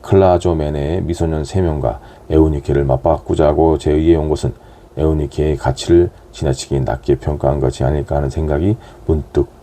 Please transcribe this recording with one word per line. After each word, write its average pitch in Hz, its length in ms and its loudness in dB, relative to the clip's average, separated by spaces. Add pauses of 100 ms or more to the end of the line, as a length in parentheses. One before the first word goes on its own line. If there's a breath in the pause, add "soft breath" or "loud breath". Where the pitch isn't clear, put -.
클라조메네의 85 1000 2
미소년 80 420 -2
세 95 160 -2
명과 73 400 -2 (300 loud breath)
에우니케를 73 540 2
맞바꾸자고 76 920 2
제의해 78 380 2
온 78 120 -2
것은 71 240 -2 (440 loud breath)
에우니케의 76 600 0
가치를 - 540 2 (220 loud breath)
지나치게 69 480 -4
낮게 64 360 -2
평가한 71 440 -2
것이 65 240 -2
아닐까 71 320 -2
하는 71 140 -2
생각이 78 460 -2 (300 loud breath)
문득 71 420 -2 (140)